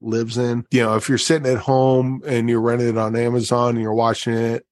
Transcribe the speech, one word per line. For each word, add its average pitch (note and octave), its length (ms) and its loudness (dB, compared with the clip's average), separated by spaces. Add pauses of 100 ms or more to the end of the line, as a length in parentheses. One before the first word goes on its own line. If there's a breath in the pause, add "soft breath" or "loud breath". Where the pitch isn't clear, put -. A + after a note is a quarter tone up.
lives A2+ 360 -4
in. A#2+ 340 -2
You B2 120 4
know, A2 120 2
if G#2+ 140 -2
you're B2+ 80 2
sitting D3 340 0
at B2+ 80 0
home C3 640 2
and A#2+ 240 0
you're A#2 120 2
renting A#2+ 280 0
it A2 80 -2
on A2 180 -2
Amazon A#2+ 600 0
and A2+ 60 -2
you're G#2+ 120 -4
watching A2+ 400 0
it A#2 380 -2